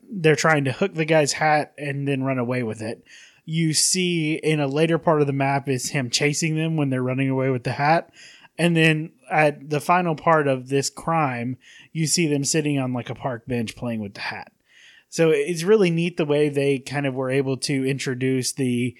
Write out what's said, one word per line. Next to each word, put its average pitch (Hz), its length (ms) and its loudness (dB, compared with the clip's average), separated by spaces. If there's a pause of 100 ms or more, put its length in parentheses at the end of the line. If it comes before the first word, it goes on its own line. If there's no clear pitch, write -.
(100)
they're 160 260 2
trying 151 280 2
to 135 80 0
hook 190 220 -2
the 160 100 -2
guy's 156 300 2
hat 151 420 0
and 139 320 -6
then 135 140 -2
run 131 160 -2
away 123 240 -2
with 110 180 -6
it. 110 240 -8 (400)
You 160 300 0
see 170 600 0
in 151 220 0
a 143 80 0
later 160 300 2
part 160 240 2
of 147 60 4
the 139 80 -2
map 139 340 0
is 131 220 -2
him 131 180 -2
chasing 151 480 0
them 160 220 -2
when 143 100 0
they're 127 140 0
running 127 260 0
away 131 220 0
with 123 140 -2
the 127 80 -2
hat. 151 380 2 (460)
And 170 180 2
then 160 380 2 (180)
at 147 380 0
the 147 120 -2
final 175 340 2
part 156 340 4
of 131 200 -2
this 135 200 0
crime, 131 720 -2 (340)
you 160 140 0
see 165 200 0
them 143 180 0
sitting 147 340 0
on, 127 160 -2
like, 120 160 -6
a 120 40 -10
park 120 320 -8
bench 120 300 -4
playing 117 240 -6
with 101 140 -10
the - 60 -18
hat. - 300 -10 (640)
So 165 160 4
it's 156 320 0
really 196 280 4
neat 170 260 -2
the 170 80 0
way 147 240 2
they 139 320 0
kind 139 260 -6
of 131 80 -2
were 131 160 -4
able 135 280 0
to 135 280 -2
introduce 131 640 -2
the 123 480 -2